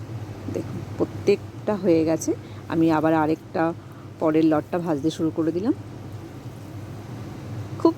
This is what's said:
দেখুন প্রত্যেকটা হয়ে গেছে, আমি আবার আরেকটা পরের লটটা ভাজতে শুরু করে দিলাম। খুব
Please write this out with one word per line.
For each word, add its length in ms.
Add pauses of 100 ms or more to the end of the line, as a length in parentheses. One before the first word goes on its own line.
(540)
দেখুন 260 (180)
প্রত্যেকটা 800
হয়ে 280
গেছে, 300 (340)
আমি 220
আবার 240
আরেকটা 580 (480)
পরের 240
লটটা 340
ভাজতে 320
শুরু 200
করে 220
দিলাম। 200 (2000)
খুব 200